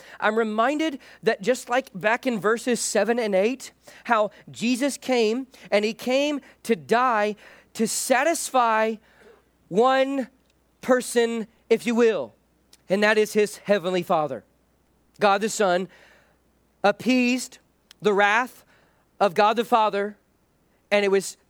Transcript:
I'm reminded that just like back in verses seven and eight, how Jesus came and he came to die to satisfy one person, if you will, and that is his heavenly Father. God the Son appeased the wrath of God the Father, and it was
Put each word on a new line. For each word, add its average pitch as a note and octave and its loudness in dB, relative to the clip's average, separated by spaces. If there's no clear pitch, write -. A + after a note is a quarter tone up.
I'm G#3+ 0
reminded B3 -2
that G3+ -2
just B3 -2
like B3+ -2
back G#3+ -2
in A#3+ -2
verses A3 -2
seven A3+ -2
and G#3+ -2
eight, A3 -2
how G#3+ 0
Jesus B3 -2
came A#3+ 0
and G#3 2
he A3 -2
came C#4 -2
to A3+ 0
die G#3+ 0
to A3+ 0
satisfy A#3+ 0
one C4 2
person, A#3 0
if G#3+ 0
you A#3+ 0
will, G#3+ 2
and G3+ 0
that G#3+ 4
is G#3+ 0
his G#3 0
heavenly F#3 -2
Father. D3+ -2
God G3+ 2
the G#3+ -2
Son F#3 0
appeased B3 0
the G3+ 2
wrath G#3 0
of F#3+ 0
God G#3+ 2
the A3+ -2
Father, G#3 -2
and G3+ 2
it G3 0
was F#3+ 0